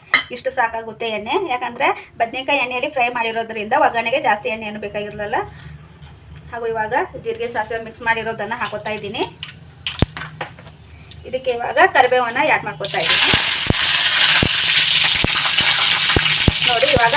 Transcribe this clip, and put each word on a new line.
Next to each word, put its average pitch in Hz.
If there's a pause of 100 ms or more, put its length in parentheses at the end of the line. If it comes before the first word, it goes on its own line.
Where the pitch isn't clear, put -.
(320)
ಇಷ್ಟು 254
ಸಾಕಾಗುತ್ತೆ 226
ಎಣ್ಣೆ, 247
ಯಾಕಂದ್ರೆ 247
ಬದನೆಕಾಯಿ 254
ಎಣ್ಣೆಯಲ್ಲಿ 247
ಫ್ರೈ 247
ಮಾಡಿರೋದ್ರಿಂದ 226
ಒಗ್ಗರಣೆಗೆ 240
ಜಾಸ್ತಿ 220
ಎಣ್ಣೆಯನ್ನು 214
ಬೇಕಾಗಿರಲಿಲ್ಲ. 208 (1160)
ಹಾಗೂ 233
ಇವಾಗ 220 (300)
ಜೀರಿಗೆ 233
ಸಾಸಿವೆ 226
ಮಿಕ್ಸ್ 226
ಮಾಡಿರೋದನ್ನ 220
ಹಾಕೋತಾ 208
ಇದ್ದೀನಿ. 214 (1900)
ಇದಕ್ಕೆ 262
ಇವಾಗ 233
ಕರಿಬೇವನ್ನ 254
ಆ್ಯಡ್ 247
ಮಾಡ್ಕೋತಾ 196
ಇದ್ದೀನಿ. - (3250)
ನೋಡಿ, -
ಇವಾಗ 254